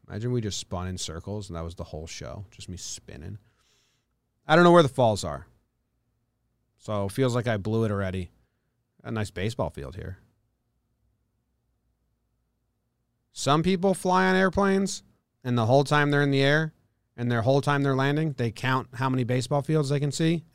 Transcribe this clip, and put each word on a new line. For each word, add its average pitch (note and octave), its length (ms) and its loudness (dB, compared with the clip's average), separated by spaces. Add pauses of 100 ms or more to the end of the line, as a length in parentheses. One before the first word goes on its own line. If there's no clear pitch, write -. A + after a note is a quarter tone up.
imagine A2+ 240 -6
we B2 100 -2
just G#2 180 -6
spun F2+ 280 -8
in F2+ 100 -8
circles G2 520 -10
and E2+ 60 -10
that E2 80 -8
was E2+ 120 -10
the F2 80 -12
whole D#2 240 -12
show, D2 440 -14
just - 160 -20
me F2+ 100 -12
spinning. - 600 -14 (1120)
I D#3 80 4
don't F3 80 8
know F3 80 10
where E3+ 120 10
the C#3 60 2
falls A#2 340 2
are, D2 220 -8 (1300)
so G#2 280 -4
it G2 60 -6
feels C3 240 0
like A#2+ 120 -2
I A2+ 100 0
blew A2 260 0
it G#2+ 80 0
already. F#2+ 400 -4 (720)
A A#2 80 -10
nice G#2+ 180 -4
baseball G2+ 400 -4
field C#2 260 -12
here. - 220 -12 (3250)
Some D3 300 0
people F#3 320 2
fly F#3 320 2
on F#3 100 4
airplanes, F#3+ 680 0 (400)
and B2 140 0
the A2+ 100 2
whole C#3 160 6
time D3 260 2
they're C#3+ 140 2
in C#3 80 2
the C3+ 100 2
air, D3+ 320 2 (420)
and A#2+ 160 -2
their A#2 120 0
whole C3+ 180 4
time C#3+ 220 0
they're C#3 120 2
landing, C#3+ 420 0
they A#2 120 0
count C3 460 -2
how C3+ 120 -2
many C3 160 0
baseball B2+ 380 -2
fields D#3 280 0
they C#3+ 100 0
can C#3+ 120 -2
see, E3 320 0 (120)